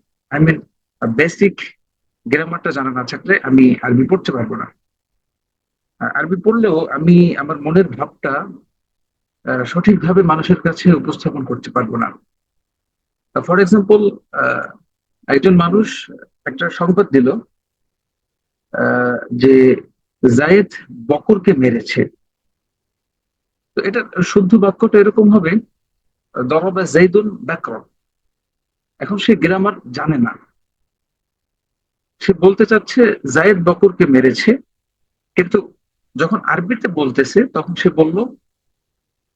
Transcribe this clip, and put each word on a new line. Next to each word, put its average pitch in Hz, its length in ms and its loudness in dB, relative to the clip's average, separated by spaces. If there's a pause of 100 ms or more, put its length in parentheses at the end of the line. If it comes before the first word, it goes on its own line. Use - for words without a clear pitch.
(300)
I 143 80 -4
mean, 160 220 2 (400)
আ, 117 60 -6
বেসিক 165 540 -2 (680)
গ্রামারটা 165 420 -4
জানা 131 200 -6
না 127 140 -8
থাকলে 175 380 -4
আমি 127 400 4
আরবি 123 260 0
পড়তে 185 240 -2
পারবো 113 240 -6
না। - 180 -14 (1200)
আ, 123 200 -8
আরবি 165 260 -4
পড়লেও 214 420 0
আমি 170 500 2
আমার 147 240 -8
মনের 160 280 0
ভাবটা, 143 580 -8 (1080)
আ, 127 120 -4
সঠিকভাবে 175 580 2
মানুষের 160 380 0
কাছে 165 340 0
উপস্থাপন 143 500 -6
করতে 123 260 -10
পারবো 117 260 -6
না। 113 220 -8 (1160)
আ, - 40 -6
for 180 260 0
example, 202 540 2 (140)
আ, - 440 -6 (520)
একজন 156 280 4
মানুষ 175 540 -2 (340)
একটা 143 260 -6
সংবাদ 180 400 0
দিল, 131 220 4 (1400)
আ, 123 460 -2 (140)
যে 131 440 6 (600)
জায়েদ 180 360 2 (340)
বকরকে 180 460 0
মেরেছে। 123 560 -2 (1700)
তো - 80 -6
এটা 214 400 -6
শুদ্ধ 190 320 2
বাক্যটা 208 440 2
এরকম 208 320 4
হবে, 180 200 2 (1000)
দরবা 180 340 -2
জাইদুন 180 540 2
বাকর। 156 440 -12 (1160)
এখন 196 180 -6
সে 202 200 2
গ্রামার 190 360 0 (180)
জানে 147 280 -4
না, 117 200 -2 (1800)
সে - 120 2
বলতে 190 340 2
চাচ্ছে 220 480 2 (200)
জায়েদ 175 340 2
বকরকে 180 380 2
মেরেছে, 131 500 2 (800)
কিন্তু 185 400 -2 (420)
যখন 175 280 -4
আরবিতে 175 440 -4
বলতেছে 147 580 -2
তখন 170 280 -8
সে 180 160 -2
বলল 170 460 -2 (1000)